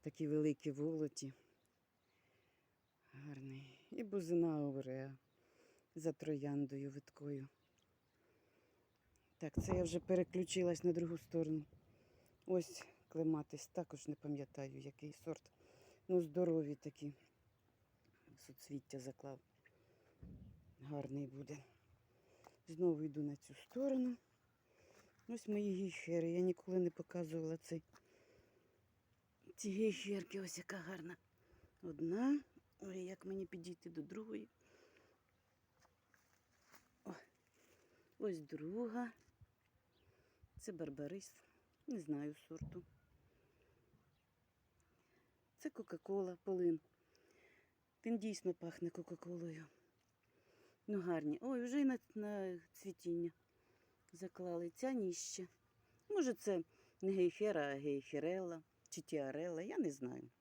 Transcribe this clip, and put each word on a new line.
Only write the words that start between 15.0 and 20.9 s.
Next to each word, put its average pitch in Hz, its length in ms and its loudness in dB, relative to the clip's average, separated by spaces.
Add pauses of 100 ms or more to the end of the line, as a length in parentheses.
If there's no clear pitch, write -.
сорт. - 280 -8 (680)
Ну, 180 140 8
здорові 160 540 2
такі. 147 380 -8 (1200)
Суцвіття 139 600 -10
заклав. 135 400 -10 (1400)
Гарний 139 480 -6